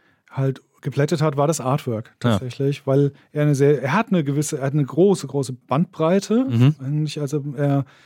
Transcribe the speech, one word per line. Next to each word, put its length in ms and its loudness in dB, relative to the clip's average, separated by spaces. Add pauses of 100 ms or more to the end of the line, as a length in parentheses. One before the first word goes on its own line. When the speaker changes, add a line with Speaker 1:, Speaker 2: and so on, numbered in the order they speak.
(300)
Speaker 1:
halt 300 -4 (200)
geplättet 420 -2
hat, 140 0
war 100 2
das 140 -2
Artwork 640 -4
Speaker 2:
Ja. 100 2
Speaker 1:
tatsächlich, 540 -2
weil 260 2 (200)
er 100 -2
eine 120 2
sehr, 280 4
er 120 -4
hat 140 0
eine 160 2
gewisse, 340 -4
er 80 -4
hat 80 -2
eine 100 2
große, 420 2
große 260 -4
Bandbreite 960 0
Speaker 2:
Mhm. 260 4 (100)
Speaker 1:
eigentlich, 360 -4
also 240 -4 (120)
er 280 0 (220)